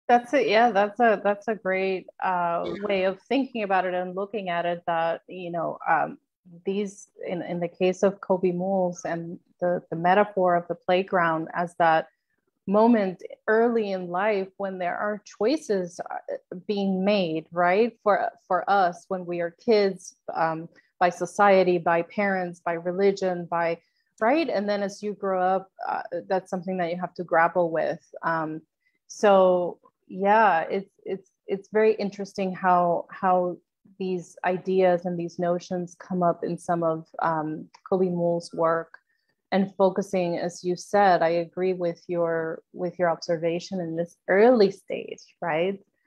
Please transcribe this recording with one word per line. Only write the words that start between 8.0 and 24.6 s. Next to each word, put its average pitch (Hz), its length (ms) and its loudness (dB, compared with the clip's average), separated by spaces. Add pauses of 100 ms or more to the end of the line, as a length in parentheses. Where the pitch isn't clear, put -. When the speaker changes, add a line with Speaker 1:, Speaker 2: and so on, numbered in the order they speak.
Speaker 1:
of 196 180 2
Kobe 185 320 -2
Moles 180 540 -2
and 170 320 -8 (220)
the, 180 280 -2
the 165 80 -8
metaphor 180 600 2
of 175 120 -4
the 165 60 -4
playground 175 800 0
as 175 240 -6
that 160 300 4 (580)
moment 208 560 2 (260)
early 226 440 2
in 185 160 -6
life 190 400 -2 (100)
when 190 200 -6
there 175 180 -4
are 208 260 -4 (160)
choices, 208 600 -2 (120)
uh, - 460 -10 (100)
being 196 360 -2
made, 180 480 0
right? 185 520 2
For, 185 280 2 (160)
for 180 220 -2
us, 180 400 0
when 185 160 -6
we 175 160 -6
are 170 240 -6
kids, 202 520 0 (180)
um, 160 340 -2 (320)
by 180 80 4
society, 180 720 4
by 170 240 0
parents, 185 580 -4
by 175 140 -4
religion, 180 720 -2
by, 170 320 -2 (420)
right? 269 300 2
And 202 180 -2